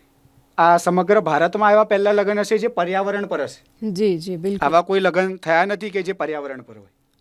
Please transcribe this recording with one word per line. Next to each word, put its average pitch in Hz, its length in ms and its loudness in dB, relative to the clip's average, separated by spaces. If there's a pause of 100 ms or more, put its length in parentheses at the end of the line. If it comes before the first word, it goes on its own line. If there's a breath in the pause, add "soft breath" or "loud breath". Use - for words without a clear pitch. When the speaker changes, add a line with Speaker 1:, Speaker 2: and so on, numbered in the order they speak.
(580 soft breath)
Speaker 1:
આ 170 200 6
સમગ્ર 180 420 2
ભારતમાં 180 520 2
એવા 214 120 6
પહેલા 202 280 2
લગ્ન 208 280 0
હશે 208 180 0
જે 208 100 -2
પર્યાવરણ 196 580 -2
પર 151 180 -4
હશે. - 480 -10
Speaker 2:
જી, 190 260 0
જી, 180 180 -8
બિલકુલ. 175 320 -4
Speaker 1:
આવા 165 140 4
કોઈ 190 180 -2
લગ્ન 185 360 0
થયા 170 300 0
નથી 202 240 -6
કે 190 120 -4
જે 180 120 -6
પર્યાવરણ 147 480 -8
પર 113 160 -20
હોય. 98 100 -20 (340)